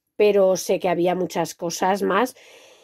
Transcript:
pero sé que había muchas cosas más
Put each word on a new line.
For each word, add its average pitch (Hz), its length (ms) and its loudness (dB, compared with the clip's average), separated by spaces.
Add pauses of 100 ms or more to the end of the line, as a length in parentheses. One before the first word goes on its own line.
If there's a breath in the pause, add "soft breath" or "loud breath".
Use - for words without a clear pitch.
(180)
pero 196 400 4
sé 185 240 -2
que 190 80 0
había 170 260 0
muchas 175 400 -4
cosas 185 460 -4
más 202 340 0 (480 soft breath)